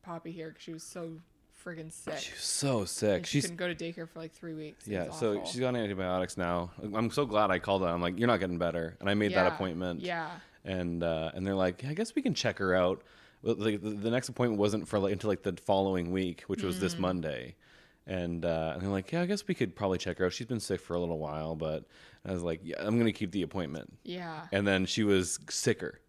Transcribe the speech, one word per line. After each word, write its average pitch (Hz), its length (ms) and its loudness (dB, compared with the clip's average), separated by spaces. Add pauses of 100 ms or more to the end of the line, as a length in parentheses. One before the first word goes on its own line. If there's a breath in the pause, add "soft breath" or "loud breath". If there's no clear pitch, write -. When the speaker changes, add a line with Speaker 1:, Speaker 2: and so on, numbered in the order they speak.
Speaker 1:
Poppy 165 300 -10
here 160 200 -10
'cause - 100 -20
she 165 120 -10
was 160 100 -12
so 165 300 -10 (500)
friggin' 160 300 -12
sick. 156 240 -8
Speaker 2:
She - 160 -8
was - 80 -10
so 127 420 2
sick. 98 340 2
Speaker 1:
And 87 100 -2
she 143 100 2
Speaker 2:
She's 139 80 4
Speaker 1:
couldn't 170 120 -6
go 175 160 -4
to - 20 -4
daycare 165 340 -8
for, 165 100 -16
like, 160 140 -12
three 165 200 -12
weeks. 151 320 -12
It 104 80 -6
Speaker 2:
Yeah, 90 140 0
Speaker 1:
was 82 100 -8
Speaker 2:
so 107 200 2
Speaker 1:
awful. 92 80 -4
Speaker 2:
she's 120 160 -4
on 127 160 2
antibiotics 92 580 0
now. 87 360 0 (220)
I'm 113 160 2
so 143 160 0
glad 104 260 4
I 92 80 4
called 98 240 2
her. 90 40 2
I'm 85 140 2
like, 87 180 0
"You're 120 80 4
not 107 140 4
getting 90 160 0
better." 82 420 -2
And 98 100 0
I 101 40 4
made 104 180 4
that 92 140 4
Speaker 1:
Yeah, 85 100 4
Speaker 2:
appointment. 90 460 -2
Speaker 1:
yeah. 170 300 -4 (340 loud breath)
Speaker 2:
And, 87 380 -2
uh, 80 300 0
and 95 140 -4
they're 98 80 2
like, 92 280 2
"Yeah, 139 80 -6
I - 20 -4
guess 208 220 -4
we 294 60 0
can 233 120 2
check - 260 0
her 92 160 4
out." 92 260 4 (420 loud breath)
Well, 113 120 2
the, 104 220 2
the, 107 140 -4
the 104 200 -2
next 127 160 0
appointment 120 320 2
wasn't 104 300 4
for, 107 100 4
like, 98 140 2
until, 104 160 0
like, 95 140 0
the 95 100 0 (100)
following 95 480 4
week, 92 360 0
which 98 160 -2
was 92 180 0
this 87 140 2
Speaker 1:
Mm. 90 40 -8
Speaker 2:
Monday. 80 560 -2 (500 soft breath)
And, 87 380 -2
uh, 80 300 2
and 80 80 -6
they're 98 80 -2
like, 95 240 -2
"Yeah, 170 80 0
I 175 40 2
guess 196 220 -4
we 190 80 0
could 101 180 -2
probably 95 260 2
check 87 180 -4
her 92 80 4
out. 90 80 2
She's 120 140 -8
been 120 120 -2
sick 98 220 -2
for 87 140 -4
a 87 40 2
little 85 200 0
while," 78 360 -4
but 78 300 -2 (400 loud breath)
I 95 80 -4
was 87 100 -2
like, 82 200 -2
"Yeah, 85 120 -8 (100)
I'm 110 120 4
gonna 113 160 6
keep 95 180 -4
the 95 120 0
appointment." 80 600 -6
Speaker 1:
Yeah. 170 480 -10
Speaker 2:
And 101 160 2
then 95 180 4
she 107 200 2
was 95 340 4 (100)
sicker. - 600 -2